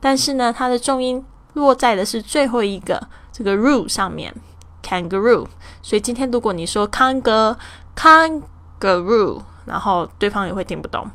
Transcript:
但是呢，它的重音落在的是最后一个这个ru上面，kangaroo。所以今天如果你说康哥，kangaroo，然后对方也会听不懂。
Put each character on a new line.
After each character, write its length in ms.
但 160
是 180
呢， 180
它 160
的 100
重 240
音 220
落 200
在 200
的 100
是 180
最 240
后 160
一 180
个 280
这 100
个 140
ru 320
上 220
面 240
，kangaroo。 640
所 140
以 40
今 140
天 160
如 100
果 120
你 120
说 220
康 340
哥 360
，kangaroo， 1500
然 140
后 280
对 120
方 160
也 60
会 100
听 180
不 80
懂。 260